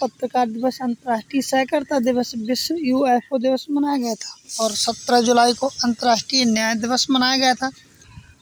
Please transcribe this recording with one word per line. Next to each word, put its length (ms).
पत्रकार 480
दिवस, 340
अंतर्राष्ट्रीय 600
सहकारिता 560
दिवस, 380
विश्व 420
यूएफ़ओ 600
दिवस 320
मनाया 260
गया 180
था 500
और 60
सत्रह 500
जुलाई 340
को 120
अंतर्राष्ट्रीय 760
न्याय 300
दिवस 360
मनाया 260
गया 180
था। 160